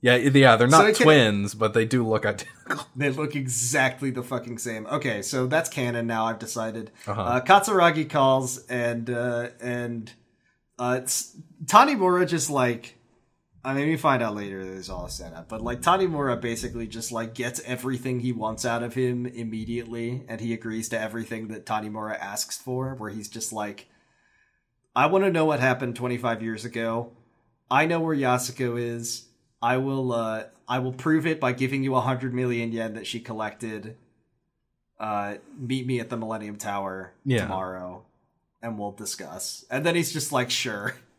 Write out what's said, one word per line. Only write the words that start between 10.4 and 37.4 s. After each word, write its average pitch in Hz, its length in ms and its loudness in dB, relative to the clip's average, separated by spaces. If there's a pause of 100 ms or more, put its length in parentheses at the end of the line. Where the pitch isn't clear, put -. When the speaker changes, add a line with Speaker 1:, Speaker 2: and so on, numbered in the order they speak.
Speaker 2:
uh, - 260 0
s-, - 300 -4 (300)
Tanimura 196 640 6
just, 160 220 0
like, 127 460 0 (680)
I 135 120 -4
mean, 143 140 0
we 160 100 0
find 135 240 2
out 107 140 -2
later 98 280 -8
that 92 140 -10
it's 90 100 -12
all 90 160 -10
a 90 60 -12
setup, 85 400 -14
but, 110 100 -8
like, 120 220 -6
Tanimura 165 580 2
basically 117 460 -6
just, 110 260 -10
like, 117 220 -6
gets 120 320 -6
everything 127 540 -4
he 123 120 -2
wants 110 320 -4
out 120 180 -2
of 120 120 -8
him 123 320 0
immediately, 117 1000 -6
and 113 120 -10
he 117 140 -4
agrees 113 360 -6
to 113 100 -4
everything 110 480 -6
that 110 180 -12
Tanimura 107 520 -6
asks - 380 -8
for, 131 380 -6
where 107 160 -8
he's 104 180 -10
just 110 240 -10
like, 104 340 -6 (1120)
"I 135 100 4
wanna 190 240 4
know 165 140 2
what 151 160 2
happened 127 360 0
twenty-five 120 460 -2
years 113 220 -6
ago. 113 480 -4 (580)
I 139 140 4
know 165 160 0
where 160 160 0
Yasuko 123 640 0
is. 117 460 -6 (360)
I 123 140 2
will, 135 380 -2
uh, 110 300 -2 (220)
I 127 120 0
will 127 160 -4
prove 156 320 2
it 160 120 0
by 127 140 0
giving 131 320 -2
you 135 120 0
a 123 40 4
hundred 127 320 -2
million 120 400 -2
yen 113 220 -4
that 110 120 -10
she 117 140 -8
collected. 110 760 -8 (1040)
Uh, 104 360 -4 (200)
meet 127 320 -4
me 123 140 0
at 110 80 -8
the 120 80 -6
Millennium 110 400 -6
Tower 98 560 -6 (140)
Speaker 1:
Yeah. 123 160 2